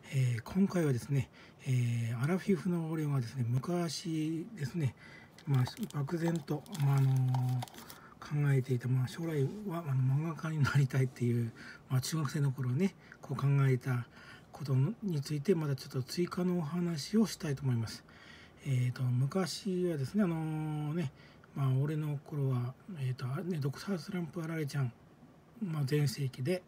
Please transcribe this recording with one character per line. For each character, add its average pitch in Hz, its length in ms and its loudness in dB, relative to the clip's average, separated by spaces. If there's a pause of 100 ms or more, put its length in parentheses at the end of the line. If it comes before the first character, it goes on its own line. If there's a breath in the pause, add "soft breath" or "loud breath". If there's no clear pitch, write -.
(120)
え 127 260 2
ー、 113 60 -8
今 190 240 2
回 175 180 2
は 143 60 4
で 120 80 0
す - 80 -14
ね、 139 200 0 (380 loud breath)
え 120 500 0
ー、 117 60 -2
ア 139 60 0
ラ 185 100 2
フ - 80 -6
ィ 202 80 4
フ 175 160 -2
の 170 180 0
俺 160 160 -2
が 143 160 2
で 117 60 -2
す 117 80 -10
ね、 131 140 0
昔 160 960 -2 (100)
で 147 100 -4
す - 100 -6
ね、 143 180 0 (500 loud breath)
ま 135 180 4
あ、 - 20 4 (280)
漠 147 260 -2
然 170 200 2
と、 147 240 -4 (220)
ま 139 80 6
あ、 139 60 6
あ - 20 6
の 135 100 6
ー、 127 1400 -2
考 143 60 4
え 131 100 4
て 131 100 -2
い 123 60 0
た、 117 80 -4
ま 127 200 2
あ、 - 20 -4
将 165 180 -6
来 151 160 0 (240)
は、 170 220 -4
あ 135 40 0
の、 131 120 4
漫 143 240 2
画 160 80 -4
家 160 140 -4
に 156 120 2
な 127 140 4
り 143 100 6
た 135 160 2
い 127 40 4
っ - 20 -2
て - 160 -4
い 120 180 2
う、 117 80 -2 (400 loud breath)
ま 131 80 4
あ、 - 20 4
中 156 180 -2
学 147 120 0
生 156 120 -2
の 139 100 2
頃 123 180 -2
ね、 170 240 2 (260 loud breath)
こ - 160 -6
う - 0 -
考 139 120 2 (180)
え 131 100 6
た 123 300 -2 (460 loud breath)
こ - 120 -10
と 131 120 2 (260)
に 175 180 -2
つ 151 140 -4
い 147 60 -2
て、 175 160 4
ま 156 100 -2
た 139 80 0
ち - 120 -8
ょ - 20 -16
っ - 20 -16
と 127 140 -2
追 175 240 -2
加 180 160 -2
の 180 140 2
お 175 40 0
話 170 560 0
を 220 80 6
し - 80 -6
た 156 160 -4
い 139 60 0
と 143 80 -8
思 131 80 4
い 120 40 2
ま 113 120 0
す。 - 160 -12 (640 loud breath)
え - 20 -4
ー 123 240 2
と、 135 100 -4
昔 175 840 0
は 165 80 0
で 135 80 -2
す 127 100 -8
ね、 208 80 4
あ 185 60 4
の 165 80 0
ー、 156 580 -2
ね、 165 160 -2 (460 loud breath)
ま 139 80 0
あ、 131 60 4 (120)
俺 156 140 0
の 151 220 -2
頃 143 320 -2
は、 123 220 0 (280)
え 127 100 -2
ー 127 40 -2
と、 127 120 -8
あ、 139 140 -2
ね、 175 180 -2
ド 143 140 -2
ク - 120 -12
タ 196 100 -2
ー 180 40 -2
ス - 140 -10
ラ 180 80 -2
ン 170 60 -2
プ 170 180 -8
あ - 20 -4
ら 165 80 -4
れ 160 100 -2
ち 143 140 -2
ゃ 135 40 2
ん、 120 100 0 (680)
ま 160 200 -2
あ、 - 40 2
全 147 220 2
盛 139 220 -2
期 127 160 -6
で 180 240 0